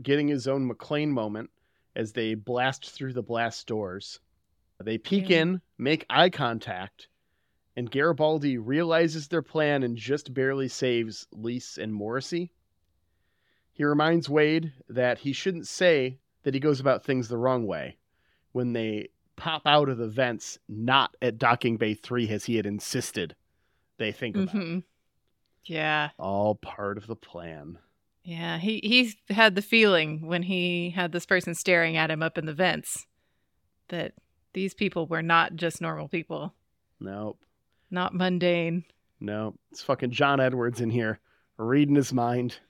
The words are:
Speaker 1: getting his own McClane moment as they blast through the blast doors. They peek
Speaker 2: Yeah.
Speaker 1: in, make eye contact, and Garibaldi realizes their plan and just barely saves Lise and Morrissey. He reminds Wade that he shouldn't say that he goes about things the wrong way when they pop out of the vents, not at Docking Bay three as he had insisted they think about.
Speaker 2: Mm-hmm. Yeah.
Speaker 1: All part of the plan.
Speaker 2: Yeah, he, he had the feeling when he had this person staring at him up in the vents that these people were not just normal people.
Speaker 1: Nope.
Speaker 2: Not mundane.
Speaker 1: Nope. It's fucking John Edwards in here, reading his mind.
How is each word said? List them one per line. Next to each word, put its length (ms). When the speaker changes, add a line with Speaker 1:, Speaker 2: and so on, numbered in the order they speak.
Speaker 1:
getting 260
his 180
own 240
McClane 400
moment 400
as 180
they 220
blast 560
through 240
the 80
blast 440
doors. 540
They 160
peek 320
Speaker 2:
Yeah. 120
Speaker 1:
in, 180
make 320
eye 200
contact, 760
and 140
Garibaldi 680
realizes 680
their 140
plan 400
and 140
just 380
barely 340
saves 640
Lise 460
and 140
Morrissey. 600
He 120
reminds 460
Wade 420
that 300
he 160
shouldn't 320
say 520
that 100
he 60
goes 200
about 240
things 240
the 80
wrong 300
way 300
when 200
they 360
pop 320
out 240
of 80
the 100
vents, 500
not 520
at 180
Docking 380
Bay 160
three 380
as 140
he 120
had 100
insisted 680
they 140
think 240
about. 180
Speaker 2:
Mm-hmm. 240
Yeah. 520
Speaker 1:
All 360
part 440
of 80
the 100
plan. 640
Speaker 2:
Yeah, 340
he, 220
he 60
had 200
the 80
feeling 640
when 160
he 480
had 220
this 140
person 280
staring 420
at 140
him 120
up 160
in 80
the 80
vents 520
that 260
these 220
people 320
were 160
not 320
just 260
normal 280
people. 440
Speaker 1:
Nope. 400
Speaker 2:
Not 240
mundane. 720
Speaker 1:
Nope. 380
It's 120
fucking 280
John 300
Edwards 400
in 100
here, 300
reading 380
his 180
mind. 460